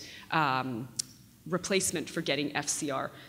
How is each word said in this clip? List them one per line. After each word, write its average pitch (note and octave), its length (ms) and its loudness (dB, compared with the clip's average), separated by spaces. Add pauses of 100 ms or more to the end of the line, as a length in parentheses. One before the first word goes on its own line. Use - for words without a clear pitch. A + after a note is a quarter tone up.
(320)
um, C3 560 2 (580)
replacement F3 640 2
for E3+ 120 -2
getting D3 340 2
F D3 140 0
C D3 220 0
R. C3 200 -2 (180)